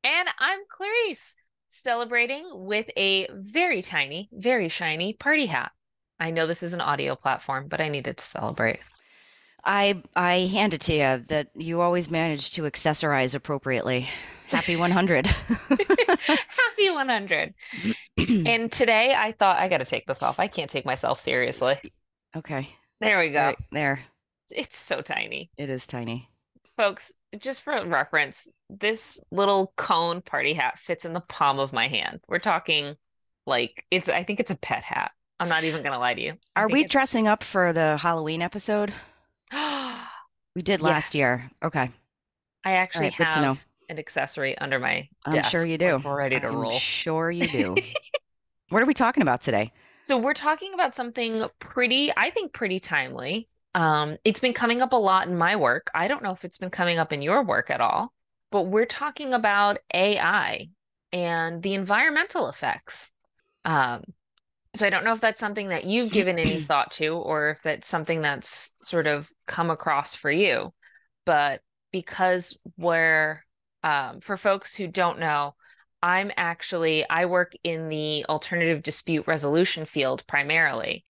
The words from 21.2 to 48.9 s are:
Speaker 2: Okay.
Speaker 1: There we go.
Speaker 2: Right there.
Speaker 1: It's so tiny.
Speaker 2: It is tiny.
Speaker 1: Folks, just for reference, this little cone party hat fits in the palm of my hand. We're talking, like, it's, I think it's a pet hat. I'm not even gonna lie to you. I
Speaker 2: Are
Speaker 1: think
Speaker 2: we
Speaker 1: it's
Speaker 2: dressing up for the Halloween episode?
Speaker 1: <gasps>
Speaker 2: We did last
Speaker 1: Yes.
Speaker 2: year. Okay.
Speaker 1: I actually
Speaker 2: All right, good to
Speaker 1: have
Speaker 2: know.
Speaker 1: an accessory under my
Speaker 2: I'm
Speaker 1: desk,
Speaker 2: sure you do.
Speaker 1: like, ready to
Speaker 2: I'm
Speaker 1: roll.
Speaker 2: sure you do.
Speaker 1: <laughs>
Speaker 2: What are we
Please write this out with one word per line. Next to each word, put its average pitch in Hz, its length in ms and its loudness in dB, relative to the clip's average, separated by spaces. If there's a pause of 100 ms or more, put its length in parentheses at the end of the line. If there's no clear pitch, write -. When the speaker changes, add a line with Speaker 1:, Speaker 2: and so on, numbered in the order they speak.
Speaker 2:
Okay. 143 320 -8 (320)
Speaker 1:
There 214 200 2
we 165 100 2
go. 143 160 2
Speaker 2:
Right 135 120 0 (140)
there. 139 280 0 (500)
Speaker 1:
It's - 280 -8
so - 240 -4
tiny. - 560 -6
Speaker 2:
It 139 120 -6
is 127 160 -6
tiny. 120 420 -8 (500)
Speaker 1:
Folks, 202 360 -2 (240)
just 262 240 -8
for 240 240 -2
reference, 147 640 0 (220)
this 208 500 -4 (100)
little 196 460 2
cone 170 460 0
party 139 320 -2
hat 135 260 -2
fits - 260 -6
in 165 80 -8
the 175 60 -4
palm 139 400 0
of 135 140 -2
my 117 140 2
hand. - 400 -4
We're 175 120 -2
talking, 151 560 -2 (500)
like, 120 460 -2
it's, 180 180 0
I 175 140 0
think 202 160 -6
it's - 100 -2
a 156 60 -2
pet - 260 -4
hat. - 300 -6 (280)
I'm 170 100 -2
not 160 140 2
even 160 200 -2
gonna 135 160 -4
lie 123 140 2
to - 80 -4
you. - 120 -4 (220)
I 208 60 4
Speaker 2:
Are 220 60 4
Speaker 1:
think 214 60 2
Speaker 2:
we 294 120 6
Speaker 1:
it's 294 60 -6
Speaker 2:
dressing 254 360 4
up 214 160 4
for 180 300 2
the 156 240 4
Halloween 160 440 0
episode? 208 520 -2 (580)
Speaker 1:
<gasps> 277 460 -6 (580)
Speaker 2:
We 180 80 -4
did 185 180 0
last 156 320 0
Speaker 1:
Yes. 151 60 0
Speaker 2:
year. 123 320 0 (120)
Okay. 139 280 -2 (760)
Speaker 1:
I 190 80 0
actually 180 320 0
Speaker 2:
All - 40 0
right, - 80 -8
good 165 120 2
to 160 40 2
Speaker 1:
have 156 100 4
Speaker 2:
know. 135 140 2 (320)
Speaker 1:
an 156 100 -10
accessory 135 580 -4
under 135 220 -2
my 127 280 -2 (180)
Speaker 2:
I'm 151 80 0
Speaker 1:
desk, - 180 2
Speaker 2:
sure 170 140 2
you 165 120 -2
do. 170 180 4
Speaker 1:
like, 139 100 -2
ready 139 340 0
to 123 80 -4
Speaker 2:
I'm 113 80 -2
Speaker 1:
roll. 113 160 -2
Speaker 2:
sure 160 600 -2
you 175 160 0
do. - 340 0
Speaker 1:
<laughs> - 40 -16 (840)
Speaker 2:
What 208 120 4
are 254 40 4
we 277 80 4